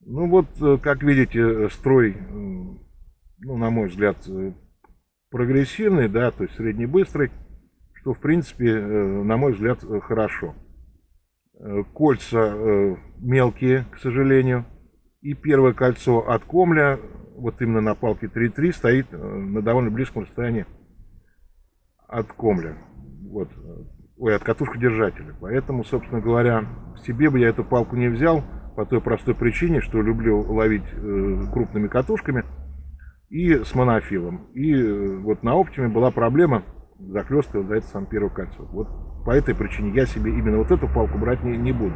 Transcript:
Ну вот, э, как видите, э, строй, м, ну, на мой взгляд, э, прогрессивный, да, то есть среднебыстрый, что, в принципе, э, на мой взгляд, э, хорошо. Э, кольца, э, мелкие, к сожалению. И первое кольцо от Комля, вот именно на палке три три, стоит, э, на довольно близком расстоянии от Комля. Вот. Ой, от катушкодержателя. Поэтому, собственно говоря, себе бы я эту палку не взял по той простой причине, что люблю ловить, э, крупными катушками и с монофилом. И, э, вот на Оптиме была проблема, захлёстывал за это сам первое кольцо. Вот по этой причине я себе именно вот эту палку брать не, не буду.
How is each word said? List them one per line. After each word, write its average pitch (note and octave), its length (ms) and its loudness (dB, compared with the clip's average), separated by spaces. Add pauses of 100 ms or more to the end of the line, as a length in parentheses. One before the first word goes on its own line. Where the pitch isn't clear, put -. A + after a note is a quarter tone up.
Ну D#3 200 -2
вот, F3 180 6 (160)
э, C#3 180 6
как C#3 220 0
видите, C3+ 380 4
э, A2 280 2
строй, B2 440 4
м, F#2+ 680 -12 (600)
ну, B2+ 180 -8
на A2+ 140 0
мой A2+ 180 0
взгляд, G2 280 0 (120)
э, F#2+ 240 -6 (760)
прогрессивный, C3+ 800 2
да, A#2 220 2
то - 140 -6
есть - 100 -10
среднебыстрый, A#2+ 800 0 (600)
что, - 220 -6
в - 60 -12
принципе, C#3+ 500 0
э, G#2 540 0
на A2 120 2
мой C3+ 160 2
взгляд, A2 300 -2
э, G#2+ 160 -4
хорошо. G2+ 560 -4 (1040)
Э, G2+ 240 -6 (100)
кольца, C#3 460 2 (160)
э, G2+ 420 2 (220)
мелкие, B2+ 720 2
к - 80 -20
сожалению. C3 680 2 (580)
И C#3+ 120 -8
первое C3+ 380 4
кольцо B2 560 2
от A#2 160 0
Комля, D#3 560 2 (340)
вот A#2+ 260 -8
именно A2+ 200 2
на G#2+ 160 0
палке A2 320 -4
три A#2 200 0
три, D3+ 220 0
стоит, B2+ 400 2
э, F2 60 -16
на G2 440 -6
довольно A#2 300 0
близком A#2 320 -4
расстоянии A#2 440 -6 (1400)
от A2+ 220 -6
Комля. F2 500 -2 (440)
Вот. G2 260 -10 (680)
Ой, A2 180 0
от - 80 -4
катушкодержателя. A2+ 960 -2
Поэтому, B2+ 420 -4
собственно B2 380 -4
говоря, A#2 440 2 (400)
себе B2+ 240 2
бы C3 120 4
я A#2 80 6
эту A2+ 160 0
палку A#2+ 320 0
не B2 100 0
взял C#3+ 380 2 (320)
по G#2+ 80 -2
той A2+ 160 0
простой A#2 340 -2
причине, D3 460 0
что A2 220 -2
люблю A2+ 360 2 (140)
ловить, A2 400 2
э, G2 580 -2
крупными G#2+ 380 -2
катушками B2+ 560 -2 (840)
и D#3+ 340 2
с - 100 -10
монофилом. G2+ 800 0
И, C#3+ 220 -2
э, G2+ 420 0
вот G2+ 260 -2
на A#2 120 0
Оптиме D3 340 0
была A2+ 220 4
проблема, A#2+ 520 2 (360)
захлёстывал G2 680 -2
за G#2 100 -2
это A2 100 -2
сам G2 180 -8
первое G#2 240 -2
кольцо. - 380 -10
Вот - 200 -8 (380)
по A#2 60 -2
этой C3+ 240 4
причине G#2 400 -4
я C3 100 4
себе A2 260 -2
именно A2 280 0
вот A2+ 120 0
эту F3 180 2
палку A2+ 280 0
брать A#2+ 260 -2
не, A#2+ 140 -4
не B2 160 0
буду. G#2 240 -2